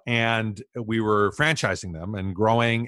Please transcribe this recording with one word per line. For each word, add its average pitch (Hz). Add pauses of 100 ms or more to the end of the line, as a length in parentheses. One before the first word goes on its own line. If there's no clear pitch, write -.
and 113 (140)
we 113
were 104
franchising 110
them 87
and 95
growing, 113